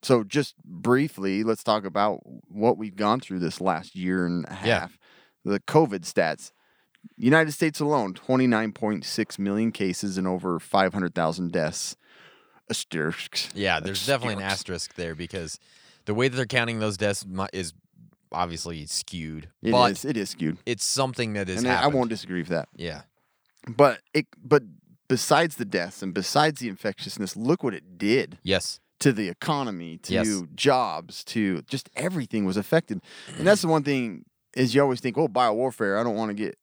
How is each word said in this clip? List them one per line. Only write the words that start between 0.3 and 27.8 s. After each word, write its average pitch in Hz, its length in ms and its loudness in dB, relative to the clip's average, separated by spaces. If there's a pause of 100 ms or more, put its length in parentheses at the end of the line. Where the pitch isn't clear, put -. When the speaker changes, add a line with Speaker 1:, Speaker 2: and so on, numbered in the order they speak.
Speaker 1:
briefly, 101 760 0
let's 110 220 -2
talk 107 200 2
about 101 360 0 (280)
what 104 280 2
we've 101 200 -10
gone 107 240 2
through 95 180 -6
this 82 220 -4
last 87 360 -2
year 92 300 0
and 87 200 -2
a 92 180 -12
Speaker 2:
Yeah. 104 160 4
Speaker 1:
half. 87 180 -10 (460)
The 101 160 0
covid 127 400 4
stats. 82 500 -2 (680)
United 151 360 4
States 156 280 0
alone, 143 340 2
twenty-nine 120 580 2
point 107 320 -2
six - 340 -4
million 104 340 0
cases 95 460 -2
and 95 80 -2
over 90 340 -2
five 95 320 2
hundred 92 220 -2
thousand 85 380 0
deaths. 82 440 -2 (760)
Asterisks. - 840 -4
Speaker 2:
Yeah, 92 260 2
there's 95 260 -4
definitely 123 280 0
an 98 80 -6
Speaker 1:
Asterisks. 95 460 -4
Speaker 2:
asterisk - 80 -20
there 85 180 -6
because 82 440 -8 (460)
the 107 100 -2
way 123 140 4
that 123 80 -2
they're 127 100 0
counting 117 340 -2
those 107 160 -2
deaths 101 300 0
mu-, 95 260 -4
is 87 200 -6 (580)
obviously 85 560 -4
skewed. 80 600 -8 (140)
Speaker 1:
It 113 100 0
Speaker 2:
but 123 200 6
Speaker 1:
is. - 120 -8
It 135 120 -2
is 101 140 -4
skewed. 80 360 -2
Speaker 2:
it's 120 180 -4
something 127 480 -2
that 101 160 -4
is 92 120 -4
Speaker 1:
And 123 80 0
I, - 20 2
I 95 60 4
Speaker 2:
happened. 139 180 2
Speaker 1:
won't 123 160 2
disagree 90 300 -4
with 80 80 -4
that. 85 280 -2
Speaker 2:
Yeah. 78 260 -8 (640)
Speaker 1:
But 123 340 6 (120)
it, 151 140 0 (100)
but 131 260 4 (460)
besides 151 480 2
the 120 80 -4
deaths 98 380 -4
and 95 100 -6
besides 143 480 2
the 123 80 -6
infectiousness, 98 680 -6
look 117 260 0
what 123 120 -2
it 87 220 -16